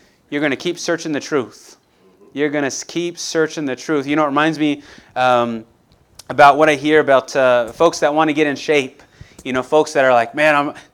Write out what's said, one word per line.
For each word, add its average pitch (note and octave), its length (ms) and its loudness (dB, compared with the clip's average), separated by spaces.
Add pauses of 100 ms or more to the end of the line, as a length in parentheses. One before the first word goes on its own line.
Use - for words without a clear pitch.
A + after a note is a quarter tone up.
(300)
you're C#3+ 140 -4
gonna C#3+ 120 -2
keep E3+ 220 -6
searching E3 340 -6
the C#3 80 -4
truth. - 580 -8 (560)
You're D3 160 -4
gonna C#3+ 180 -4
s-, - 160 -8
keep E3+ 340 -8
searching D#3+ 480 -4
the C3 100 -6
truth. C#3 300 -6
You C#3+ 100 -4
know, D#3 100 0
it - 20 0
reminds D3 320 -2
me, D3 240 -2 (320)
um, A#2+ 500 0 (640)
about C#3+ 280 6
what D#3 100 4
I D3 60 2
hear D3+ 240 2
about, C3+ 360 2
uh, B2 360 2
folks E3 300 2
that D3 120 0
wanna D#3 200 2
get D3+ 120 0
in C#3 100 -2
shape. C3+ 460 -2 (420)
You C3+ 80 -8
know, B2+ 120 -2
folks D3+ 300 0
that C3+ 120 2
are C3 80 4
like, A#2 220 0
"Man, D3+ 200 2
I'm, C#3+ 200 -2 (180)